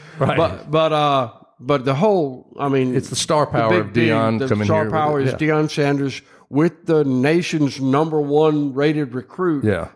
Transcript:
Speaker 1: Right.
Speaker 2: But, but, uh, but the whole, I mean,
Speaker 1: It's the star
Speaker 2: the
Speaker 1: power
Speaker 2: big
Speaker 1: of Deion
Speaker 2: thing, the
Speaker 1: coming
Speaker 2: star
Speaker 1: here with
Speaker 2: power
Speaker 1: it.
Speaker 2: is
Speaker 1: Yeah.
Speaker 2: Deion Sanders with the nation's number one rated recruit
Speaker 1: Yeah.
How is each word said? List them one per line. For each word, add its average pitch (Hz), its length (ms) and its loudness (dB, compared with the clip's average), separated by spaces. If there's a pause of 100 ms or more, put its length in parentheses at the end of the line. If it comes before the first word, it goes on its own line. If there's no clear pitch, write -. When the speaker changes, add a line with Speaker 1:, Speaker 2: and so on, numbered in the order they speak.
(200)
Speaker 1:
Right. 135 160 0
Speaker 2:
But, 156 360 -2
but, 160 200 2
uh, 143 380 0 (300)
but 127 260 -2
the 135 100 0
whole, 160 640 0
I 139 100 -2
mean, 131 260 0
Speaker 1:
It's - 140 -2
the 127 60 -8
star 151 300 0
Speaker 2:
the - 60 -6
Speaker 1:
power 113 180 0
Speaker 2:
big 113 120 2
Speaker 1:
of 104 120 -8
Deion 113 380 2
Speaker 2:
thing, 113 80 0
the 135 100 -2
Speaker 1:
coming 107 160 0
Speaker 2:
star 104 140 2
Speaker 1:
here 110 60 0
with 104 80 -4
Speaker 2:
power 151 280 0
Speaker 1:
it. 135 60 0
Speaker 2:
is 127 120 0
Speaker 1:
Yeah. 156 140 0
Speaker 2:
Deion 151 160 0
Sanders 143 520 -2 (280)
with 160 360 0
the 156 200 2
nation's 143 720 0
number 151 400 0
one 147 540 2
rated 143 400 -2
recruit 147 500 -4
Speaker 1:
Yeah. 90 320 -2